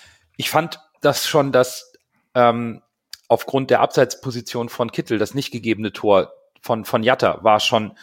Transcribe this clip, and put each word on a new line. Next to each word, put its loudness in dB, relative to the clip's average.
ich -6
fand -2
das 0
schon, 0
dass, 0
ähm, 0
aufgrund 0
der 4
Abseitsposition -2
von -6
Kittel -4
das -4
nicht -6
gegebene -4
Tor 2
von, -4
von -2
Jatta 2
war 6
schon -2